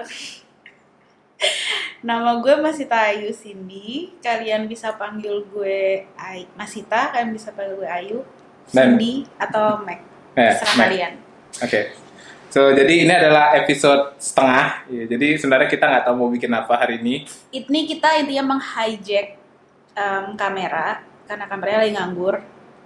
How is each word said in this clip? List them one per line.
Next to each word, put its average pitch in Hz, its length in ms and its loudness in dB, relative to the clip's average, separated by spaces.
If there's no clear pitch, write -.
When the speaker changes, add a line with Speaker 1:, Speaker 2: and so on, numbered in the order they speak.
Speaker 1:
Nama 233 320 0
gue 262 200 4
Masita 262 540 0
Ayu 208 220 -6
Cindy. 202 880 -14
Kalian 220 460 -4
bisa 220 280 -8
panggil 208 520 -8
gue 196 600 -4
Ay-, 185 400 -16
Masita, 220 560 -4
kalian 233 200 -2
bisa 214 200 -14
panggil 196 280 -10
gue 170 60 -8
Ayu, 190 300 -8
Speaker 2:
Dan 123 280 6
Speaker 1:
Cindy, 247 280 -2
atau 214 440 0
Mac. 180 200 -12
Speaker 2:
Ya, 120 180 6
Speaker 1:
Terserah - 200 0
Speaker 2:
Mac. 117 160 6
Speaker 1:
kalian. 87 220 -4
Speaker 2:
Oke. 113 160 0
So, 139 260 6
jadi 156 320 6
ini 165 80 6
adalah 151 460 6
episode 139 580 2
setengah. 135 720 2
Ya, 117 160 -8
jadi 139 320 0
sebenarnya 139 320 2
kita 151 240 2
nggak 123 160 2
tahu 123 80 2
mau 123 160 0
bikin 120 240 -4
apa 113 220 -2
hari 117 260 -2
ini. 135 240 -4
Speaker 1:
Ini 277 320 -4
kita 311 320 0
intinya 269 380 -2
meng-hijack, 208 840 -4
em, 196 320 -4
kamera, 190 680 -4
karena 208 240 -10
kameranya 196 340 -2
lagi 214 140 0
nganggur. 180 420 -2